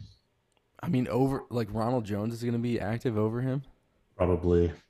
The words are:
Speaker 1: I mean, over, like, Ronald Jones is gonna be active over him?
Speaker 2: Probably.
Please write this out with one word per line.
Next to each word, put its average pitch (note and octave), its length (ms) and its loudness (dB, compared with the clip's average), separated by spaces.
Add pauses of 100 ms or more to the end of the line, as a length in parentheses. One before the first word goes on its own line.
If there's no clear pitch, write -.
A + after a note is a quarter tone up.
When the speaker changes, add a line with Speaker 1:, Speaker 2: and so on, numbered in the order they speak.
(800)
Speaker 1:
I - 80 -4
mean, B2+ 180 2
over, C3+ 420 0
like, A2+ 220 -4
Ronald A2+ 340 -2
Jones G#2 280 -2
is A#2 100 -8
gonna A#2 160 0
be A#2 200 0
active A2 380 -2
over A2 240 0
him? C3 220 -2 (540)
Speaker 2:
Probably. F2 540 4 (180)